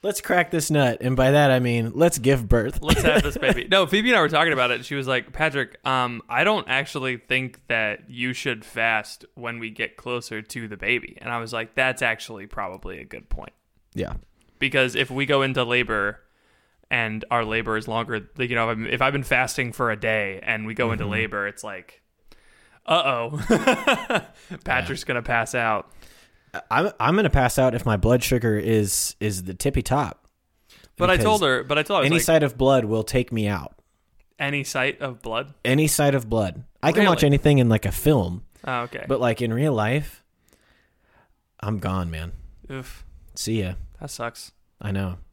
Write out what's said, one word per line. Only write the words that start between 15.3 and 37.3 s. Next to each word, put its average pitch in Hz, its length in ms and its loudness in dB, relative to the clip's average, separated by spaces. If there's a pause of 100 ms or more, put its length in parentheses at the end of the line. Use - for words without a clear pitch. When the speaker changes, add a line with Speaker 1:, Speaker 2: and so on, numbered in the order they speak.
Speaker 2:
into 131 200 0
labor 117 560 -2 (680)
and 110 400 -4
our 117 160 0
labor 110 320 -2
is 110 100 -6
longer, 113 400 -6 (100)
like, 123 120 -4
you 123 60 -2
know, 117 160 0
if 113 60 -4
I'm, 113 100 -6
if 123 160 -2
I've 135 100 0
been 139 100 -2
fasting 123 480 -2
for 117 200 -2
a 104 80 -4
day 104 440 -2
and 107 220 -4
we 110 80 -6
go 117 200 0
into 107 100 -4
Speaker 1:
Mm-hmm. 104 100 -4
Speaker 2:
labor, 104 340 -2
it's - 160 -12
like, 98 380 -16 (840)
"Uh-oh, 139 600 0
<laughs> 240 760 2 (420)
Patrick's 127 400 -2
Speaker 1:
Yeah. - 40 -14
Speaker 2:
gonna 123 140 -2
pass 117 340 -2
out." 113 360 -2 (800)
Speaker 1:
I'm, 156 300 2
I'm 143 160 4
gonna 202 140 4
pass 127 280 4
out 131 180 4
if 123 100 -4
my 110 100 2
blood 117 280 4
sugar 113 340 2
is, 104 640 0
is 95 220 -4
the 92 100 -10
tippy 135 280 -2
top. 127 460 -4 (680)
Speaker 2:
But 180 120 2
I 185 40 6
Speaker 1:
Because 180 120 2
Speaker 2:
told 214 180 4
her, 131 200 2
but 147 140 0
I 151 60 2
told 202 140 0
her, - 20 2
I - 20 2
was 139 60 4
Speaker 1:
any 160 100 4
Speaker 2:
like, 160 80 2
Speaker 1:
sight 160 180 6
of 123 140 -2
blood 131 280 4
will 110 180 0
take 123 280 0
me 110 160 0
out. 98 260 -4 (640)
Speaker 2:
Any 143 280 -4
sight 135 360 -2
of 131 200 -8
blood? 123 320 -6 (100)
Speaker 1:
Any 151 240 4
sight 143 260 4
of 120 160 -2
blood. 107 360 -2 (180)
I 156 80 4
can 208 140 4
watch 175 180 4
Speaker 2:
Really? 147 40 6
Speaker 1:
anything 143 320 6